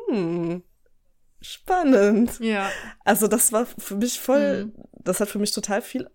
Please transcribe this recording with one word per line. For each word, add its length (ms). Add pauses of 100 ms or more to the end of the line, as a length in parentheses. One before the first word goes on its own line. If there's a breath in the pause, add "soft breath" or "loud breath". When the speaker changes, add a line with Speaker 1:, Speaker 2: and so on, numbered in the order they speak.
Speaker 1:
hm, 560 (760)
spannend. 1000
Speaker 2:
Ja. 300 (340 loud breath)
Speaker 1:
Also 240
das 240
war 140
für 300
mich 240
voll, 460
Speaker 2:
Mhm. 80 (300)
Speaker 1:
das 160
hat 100
für 100
mich 120
total 300
viel 340